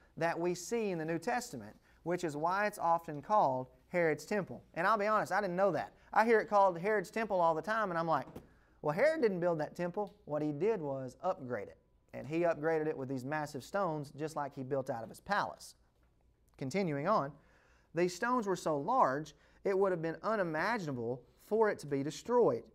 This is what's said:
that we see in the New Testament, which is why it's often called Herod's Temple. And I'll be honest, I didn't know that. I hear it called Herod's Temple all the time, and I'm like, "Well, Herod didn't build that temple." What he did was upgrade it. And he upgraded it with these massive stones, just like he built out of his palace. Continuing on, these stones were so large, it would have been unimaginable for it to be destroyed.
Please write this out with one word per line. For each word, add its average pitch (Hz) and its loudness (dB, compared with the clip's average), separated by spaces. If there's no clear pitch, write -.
that 160 0
we 175 0
see 214 -4
in 170 -2
the 156 -4
New 165 -2
Testament, 117 -6
which 175 -2
is 147 -2
why 185 2
it's 202 -6
often 165 0
called 135 2
Herod's 160 2
Temple. 180 -4
And 165 0
I'll 214 4
be 202 0
honest, 202 2
I 190 2
didn't 180 -2
know 190 4
that. 123 -2
I 214 6
hear 226 6
it 180 -2
called 196 4
Herod's 196 0
Temple 214 -2
all 165 4
the 156 -4
time, 214 -2
and 170 -2
I'm 165 0
like, 147 0
"Well, 151 0
Herod 302 2
didn't 196 2
build 170 2
that 147 -6
temple." 175 -4
What 147 -4
he 151 0
did 180 0
was 135 -6
upgrade 123 -4
it. - -20
And 120 -10
he 160 0
upgraded 156 2
it 156 -2
with 131 -6
these 127 -4
massive 147 -4
stones, 156 -4
just 151 -8
like 143 -6
he 135 -8
built 131 -2
out 117 -6
of 110 -10
his - -18
palace. 180 -4
Continuing 147 -2
on, 165 2
these 175 2
stones 240 0
were 190 0
so 165 0
large, 156 2
it 196 2
would 190 4
have 170 -2
been 165 -4
unimaginable 165 -2
for 214 2
it - -4
to 151 -12
be 139 -2
destroyed. 160 2